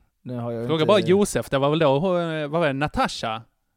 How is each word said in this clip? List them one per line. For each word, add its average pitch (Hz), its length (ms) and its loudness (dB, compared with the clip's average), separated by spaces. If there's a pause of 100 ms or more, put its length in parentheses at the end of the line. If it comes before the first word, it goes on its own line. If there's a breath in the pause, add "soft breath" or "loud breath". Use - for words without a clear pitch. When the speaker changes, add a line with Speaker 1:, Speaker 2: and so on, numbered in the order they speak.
(220)
Speaker 1:
Nu 123 160 -12
har 120 140 -6
jag 117 160 -6
Speaker 2:
Fråga 156 140 0
Speaker 1:
inte 151 60 0
Speaker 2:
bara 202 120 4
Josef, 175 500 2
det 139 80 0
var 139 120 2
väl 156 100 2
då, 160 380 2
eh, 156 300 -4
vad 160 140 -2
var 160 60 2
det, 135 60 0
Natasha 139 680 -2 (360)